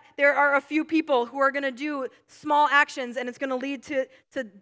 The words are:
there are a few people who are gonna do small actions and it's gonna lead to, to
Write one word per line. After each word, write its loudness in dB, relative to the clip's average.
there 4
are 4
a 4
few -2
people 0
who -10
are 4
gonna -4
do -8
small 2
actions 0
and -6
it's -10
gonna -4
lead -8
to, -4
to -6